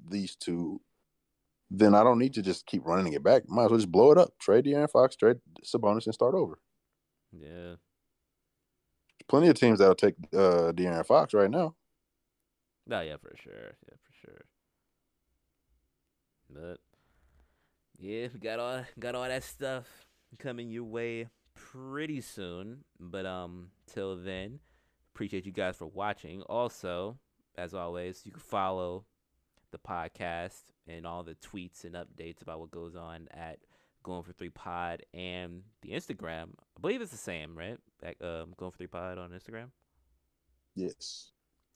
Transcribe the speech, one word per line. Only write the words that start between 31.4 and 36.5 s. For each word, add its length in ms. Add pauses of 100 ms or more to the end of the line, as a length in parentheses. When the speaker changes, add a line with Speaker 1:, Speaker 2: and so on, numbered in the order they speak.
Speaker 2:
and 100
updates 480
about 160
what 140
goes 240
on 340
at 280 (440)
going 200
for 100
Three 180
Pod 520 (100)
and 500 (200)
the 80
Instagram. 580 (280)